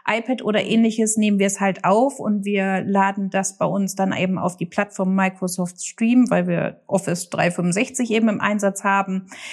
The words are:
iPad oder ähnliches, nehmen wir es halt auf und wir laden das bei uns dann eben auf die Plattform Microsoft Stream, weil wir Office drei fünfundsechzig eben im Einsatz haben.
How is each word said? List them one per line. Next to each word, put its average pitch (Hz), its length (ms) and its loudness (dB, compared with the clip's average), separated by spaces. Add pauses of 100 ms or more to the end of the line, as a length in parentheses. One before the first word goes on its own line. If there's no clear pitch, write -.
iPad 226 380 -2
oder 214 220 0
ähnliches, 226 500 2
nehmen 208 240 2
wir 202 80 4
es 202 140 -2
halt 196 240 0
auf 247 340 2
und 208 240 -2
wir 196 400 0
laden 196 460 0
das 190 280 -2
bei - 80 0
uns 196 300 -2
dann 190 160 0
eben 185 260 -2
auf 175 200 -4
die 190 80 -6
Plattform 190 500 -2
Microsoft 185 680 -2
Stream, 240 480 2
weil 180 180 2
wir 170 380 -2
Office 175 440 -2
drei 165 200 0
fünfundsechzig 196 640 -2
eben 226 160 2
im 202 140 0
Einsatz 202 420 0
haben. 190 440 0 (260)